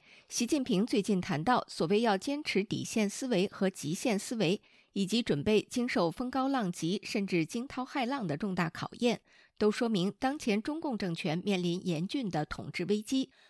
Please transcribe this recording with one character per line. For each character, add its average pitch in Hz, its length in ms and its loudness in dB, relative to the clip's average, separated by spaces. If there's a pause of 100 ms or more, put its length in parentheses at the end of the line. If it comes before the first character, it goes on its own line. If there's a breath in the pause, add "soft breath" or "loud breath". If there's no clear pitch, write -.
(300 soft breath)
习 - 180 -2
近 277 160 2
平 208 220 2
最 240 160 2
近 190 180 2
谈 160 240 -2
到 240 240 4
所 - 200 -2
谓 208 120 4
要 226 180 4
坚 285 240 -4
持 202 220 0
底 139 220 -2
线 214 240 0
思 - 180 -6
维 202 240 2
和 190 180 0
极 156 240 -4
限 208 240 0
思 233 200 -4
维， 196 240 2 (320 soft breath)
以 196 120 0
及 220 160 2
准 147 220 0
备 214 180 6
经 - 240 -2
受 208 240 2
风 247 220 -4
高 262 160 0
浪 233 240 0
急 175 320 -2
甚 196 240 -2
至 170 180 2
惊 233 220 -6
涛 - 160 -6
骇 262 220 -2
浪 254 200 -2
的 147 120 -2
重 185 180 -4
大 170 140 0
考 - 200 -8 (100)
验， 233 200 2 (380 soft breath)
都 214 120 4
说 233 200 2
明 196 280 2
当 269 220 -2
前 214 220 2
中 302 180 -4
共 294 180 -2
政 185 160 -2
权 165 260 -2
面 190 220 0
临 175 240 0
严 170 220 0
峻 240 240 -2
的 156 140 0
统 - 260 -8
治 180 140 -4
危 208 160 2
机， 262 280 -2 (200 soft breath)